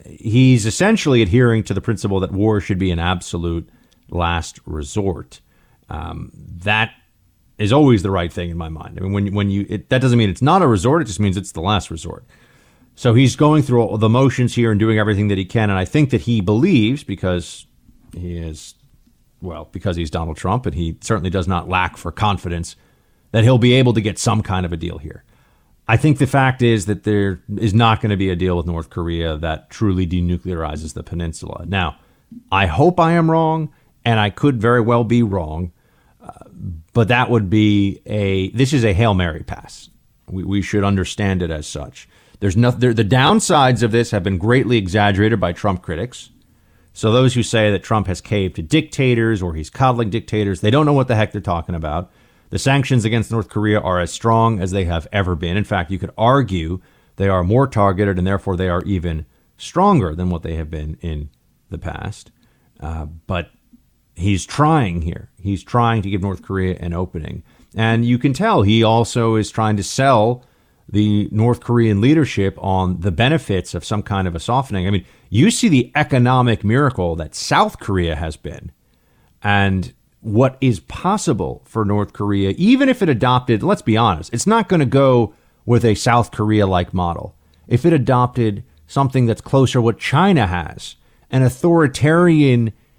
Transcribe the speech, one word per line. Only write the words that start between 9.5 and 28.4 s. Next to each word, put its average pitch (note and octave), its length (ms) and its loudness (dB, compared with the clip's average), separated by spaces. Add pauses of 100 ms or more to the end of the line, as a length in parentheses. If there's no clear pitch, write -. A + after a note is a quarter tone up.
it, - 200 -8
that C3 120 0
doesn't A#2+ 160 2
mean A2 120 2
it's F2 120 -6
not E3+ 200 4
a E3 60 4
resort, A#2+ 340 2
it C#3 40 -4
just G#2 140 -8
means G2 180 0
it's F#2+ 140 -8
the D#2+ 100 -10
last G2 300 -2
resort. E2 340 -14 (720)
So B2 180 2
he's B2+ 240 4
going D3+ 260 4
through B2 180 2
all A2 160 -2
the A2 120 2
motions B2+ 460 2
here A#2 160 2
and G#2 80 2
doing A2 200 2
everything G#2 300 0
that G2 80 0
he F#2+ 80 0
can, G#2+ 240 0
and F#2+ 100 0
I F#2 60 -2
think D3 240 2
that A2 120 0
he A#2 200 0
believes, A#2+ 640 2
because F2+ 600 -6 (480)
he F2 220 -10
is, E2 400 -12 (640)
well, E2 300 -14
because F2 240 -4
he's E2 140 -4
Donald E2 260 -6
Trump, A2 300 -4
and D#2+ 100 -4
he E2 240 -6
certainly F#2 300 -4
does F2 180 -4
not E2+ 220 -4
lack F2+ 260 -2
for - 160 -12
confidence, F2 640 -4 (560)
that A2 120 2
he'll B2+ 140 6
be A#2+ 160 4
able B2+ 200 4
to A2 80 -2
get G2 180 -4
some G#2+ 240 0
kind F#2 220 -4
of E2+ 80 -8
a E2+ 40 -6
deal E2 200 -10
here. D2+ 260 -16 (640)
I A#2 100 4
think D3+ 200 2
the C#3 100 2
fact C3 340 2
is A2+ 240 2
that G2+ 180 -4
there G2+ 380 0 (160)
is G2+ 160 0
not A2+ 280 4
gonna G#2 160 0
be F#2+ 120 -2
a F2+ 60 -2
deal F2 220 0